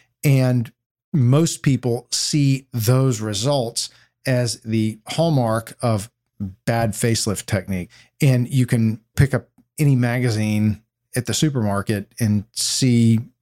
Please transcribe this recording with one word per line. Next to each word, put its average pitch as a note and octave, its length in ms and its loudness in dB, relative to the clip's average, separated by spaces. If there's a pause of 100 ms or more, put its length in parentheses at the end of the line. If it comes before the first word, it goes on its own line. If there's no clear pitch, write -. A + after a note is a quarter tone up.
(240)
And B2+ 480 2 (400)
most C#3+ 500 2
people B2 480 0
see C#3 640 0
those B2 480 2
results A2+ 680 -4 (360)
as B2 360 -2
the A2 440 -2
hallmark B2 760 -2
of A2 280 -2 (540)
bad A#2 280 0
facelift A2+ 540 -4
technique. F#2 440 -4 (300)
And B2+ 280 2
you B2+ 180 0
can A2+ 340 0 (140)
pick - 200 2
up - 160 -4 (280)
any C#3+ 160 4
magazine A2 880 0 (320)
at A#2+ 120 -4
the A2+ 80 -4
supermarket G#2 840 -2
and G#2 340 0
see A#2 680 2 (220)